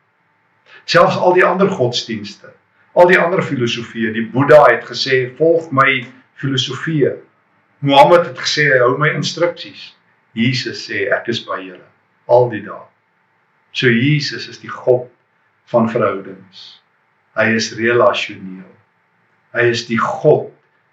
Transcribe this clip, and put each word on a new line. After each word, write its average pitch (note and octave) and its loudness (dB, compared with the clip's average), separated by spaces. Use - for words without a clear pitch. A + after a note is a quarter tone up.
Selfs - 2
al F3+ 2
die F3+ 4
ander F#3+ 0
godsdienste, - -6
al F3 6
die F3+ 4
ander E3+ 0
filosofieë, A#2 -4
die A2+ -4
Boeddha C#3+ 6
het A2+ -2
gesê, B2+ -4
"Volg D#3+ 0
my C3+ 0
filosofieë." C3+ -2
Mohammed D3 6
het B2+ -12
gesê, D3 0
"Hou C3 2
my D3+ 0
instruksies." - -8
Jesus A#2 -4
sê, G#2 -4
"Ek - -4
is A2+ -4
by F#2 -10
julle F#2 -18
al B2 2
die G#2 -8
dae." - -16
So - 0
Jesus B2 0
is A2+ -20
die A2 -16
God - -2
van A2+ 0
verhoudings. G2 -8
Hy A2 0
is A2+ -4
relasioneel. G2+ -2
Hy A#2+ 2
is - -6
die A2+ -2
God - 0